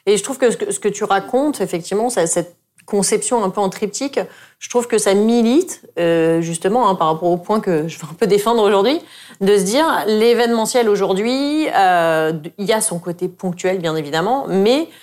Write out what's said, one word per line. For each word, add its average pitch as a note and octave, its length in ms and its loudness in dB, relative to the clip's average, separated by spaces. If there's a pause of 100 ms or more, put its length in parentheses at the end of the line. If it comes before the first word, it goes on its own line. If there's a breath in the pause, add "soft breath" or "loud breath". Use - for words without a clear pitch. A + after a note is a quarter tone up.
Et G3+ 140 2
je G3+ 40 -4
trouve C4 160 -8
que B3 120 2
ce E3 60 -2
que, G3+ 140 -6
ce - 80 -6
que G#3+ 100 -4
tu G3+ 160 -4
racontes, A3 580 -2
effectivement, F#3 480 -4
ça, F3+ 160 0
cette E3+ 300 -4 (300)
conception A3+ 580 0
un F#3+ 60 -2
peu G3 100 -4
en G3 80 0
triptyque, A3+ 520 -6 (400 loud breath)
je - 100 -14
trouve A#3+ 160 0
que A#3 120 -2
ça G#3 160 2
milite, A#3 680 2 (160)
euh, E3 420 2
justement, F#3+ 480 0
hein, F#3+ 60 2
par F3 140 0
rapport D#3+ 200 -2
au F3 80 2
point G#3+ 240 -2
que E3+ 260 0
je D#3+ 120 -12
veux - 120 -14
un E3 40 -16
peu A3+ 120 0
défendre G#3+ 360 2
aujourd'hui, G#3 360 2 (440 loud breath)
de G3+ 160 4
se F#3+ 40 2
dire, A3+ 220 0 (220)
l'événementiel A#3 840 2
aujourd'hui, A#3+ 760 0 (100)
euh, E3 560 2 (240)
il G3+ 80 -6
y F3 80 0
a E3 80 2
son F3 180 -4
côté F3 300 -6
ponctuel, F3+ 500 -4
bien E3 160 -2
évidemment, D#3+ 540 -2
mais, G#3 400 2 (140 loud breath)